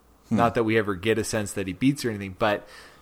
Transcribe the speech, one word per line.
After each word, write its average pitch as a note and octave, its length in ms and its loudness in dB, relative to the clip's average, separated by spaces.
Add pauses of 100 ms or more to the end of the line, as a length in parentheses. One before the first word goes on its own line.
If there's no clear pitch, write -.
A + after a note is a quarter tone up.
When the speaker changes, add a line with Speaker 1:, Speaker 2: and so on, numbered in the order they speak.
(280)
Speaker 1:
Hmm. A2+ 80 0
Speaker 2:
not A#2 200 2
that A#2 80 2
we A2 120 2
ever G2+ 200 2
get A2 220 2
a G#2 60 0
sense G#2+ 280 -4
that G2 160 -6
he F#2 40 -4
beats C3 320 2
or A#2+ 60 0
anything, G2+ 280 -6
but G#2 280 0 (360)